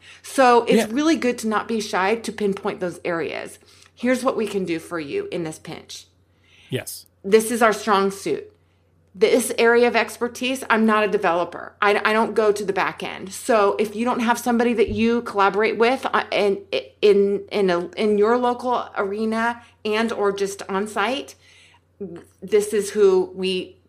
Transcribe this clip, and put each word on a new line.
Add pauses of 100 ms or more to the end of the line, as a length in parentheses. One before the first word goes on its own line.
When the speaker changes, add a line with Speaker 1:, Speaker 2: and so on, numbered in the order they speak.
(220)
Speaker 1:
So
it's
Speaker 2:
Yeah.
Speaker 1:
really
good
to
not
be
shy
to
pinpoint
those
areas. (360)
"Here's
what
we
can
do
for
you
in
this
pinch. (640)
Speaker 2:
Yes. (180)
Speaker 1:
This
is
our
strong
suit. (640)
This
area
of
expertise,
I'm
not
a
developer. (100)
I,
I
don't
go
to
the
back
end.
So
if
you
don't
have
somebody
that
you
collaborate
with,
uh,
in, (440)
in,
in
a,
in
your
local
arena (240)
and
or
just
on
site, (1040)
this
is
who
we (120)